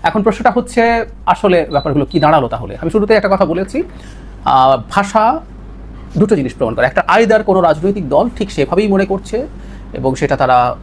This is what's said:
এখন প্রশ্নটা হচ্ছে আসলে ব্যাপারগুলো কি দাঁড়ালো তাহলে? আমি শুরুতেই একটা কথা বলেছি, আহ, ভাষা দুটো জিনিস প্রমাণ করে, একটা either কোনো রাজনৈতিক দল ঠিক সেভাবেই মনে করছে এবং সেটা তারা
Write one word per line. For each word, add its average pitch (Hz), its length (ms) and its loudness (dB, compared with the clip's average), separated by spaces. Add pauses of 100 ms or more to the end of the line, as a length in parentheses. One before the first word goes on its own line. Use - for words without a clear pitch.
এখন 196 200 0
প্রশ্নটা 226 280 2
হচ্ছে 233 540 0 (200)
আসলে 180 440 2
ব্যাপারগুলো 143 360 0
কি 165 140 -2
দাঁড়ালো 151 280 4
তাহলে? 110 340 -8
আমি 160 100 -4
শুরুতেই 214 260 2
একটা 196 120 0
কথা 190 160 2
বলেছি, 190 380 -2 (600)
আহ, 131 440 4
ভাষা 220 520 0 (760)
দুটো 202 180 4
জিনিস 131 180 -2
প্রমাণ 117 220 -2
করে, 120 100 2
একটা 135 180 0 (140)
either 220 260 4
কোনো 190 180 2
রাজনৈতিক 170 480 0
দল 180 260 2
ঠিক 202 160 -6
সেভাবেই 175 360 0
মনে 196 180 2
করছে 220 420 -4 (460)
এবং 131 220 -2
সেটা 139 220 0
তারা 123 440 4